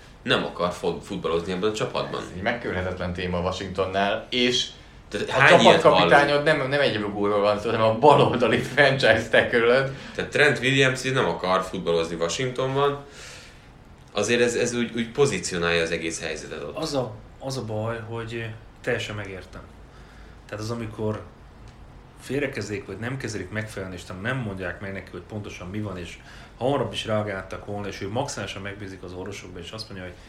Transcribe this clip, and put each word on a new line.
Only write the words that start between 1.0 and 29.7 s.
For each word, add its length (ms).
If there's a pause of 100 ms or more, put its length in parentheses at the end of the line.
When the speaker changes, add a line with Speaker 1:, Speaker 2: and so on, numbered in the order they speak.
Speaker 1:
futballozni 460
ebben 180
a 40
csapatban. 480
Speaker 2:
Ez 140
egy 60
megkörhetetlen 720
téma 260
Washingtonnál, 920
és 380 (420)
Speaker 1:
Tehát 200
Speaker 2:
a 20
Speaker 1:
hány 300
ilyet 200
Speaker 2:
csapatkapitányod 480
Speaker 1:
hallunk? 160 (140)
Speaker 2:
nem, 100
nem 100
egy 200
rugóról 400
van 200
szó, 100
hanem 160
a 120
baloldali 600
franchise 720
tackle-öd. 640 (240)
Speaker 1:
Tehát 160
Trent 280
Williams 420
nem 240
akar 380
futballozni 520
Washingtonban. 880 (1080)
Azért 300
ez, 140
ez 180
úgy, 220
úgy 160
pozícionálja 680
az 100
egész 300
helyzetet 420
ott. 140
Speaker 3:
Az 160
a, 180 (280)
az 180
a 80
baj, 340 (100)
hogy 360 (360)
teljesen 340
megértem. 460 (880)
Tehát 140
az, 80
amikor 500 (1000)
félrekezelik, 640
vagy 120
nem 200
kezelik 320
megfelelően, 480
és 60 (180)
nem 160
mondják 440
meg 120
neki, 180
hogy 100
pontosan 480
mi 120
van, 160
és 200 (400)
hamarabb 360
is 120
reagáltak 600
volna, 220
és 140
ő 80
maximálisan 520
megbízik 420
az 100
orvosokba, 460
és 120